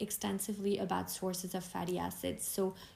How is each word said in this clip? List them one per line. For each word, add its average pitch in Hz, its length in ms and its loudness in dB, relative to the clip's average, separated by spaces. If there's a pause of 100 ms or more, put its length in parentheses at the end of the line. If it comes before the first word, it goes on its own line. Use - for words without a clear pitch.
extensively 202 800 0
about 185 320 2
sources 185 440 -2
of 180 100 -2
fatty 180 340 0
acids. - 480 -2
So 190 280 2 (220)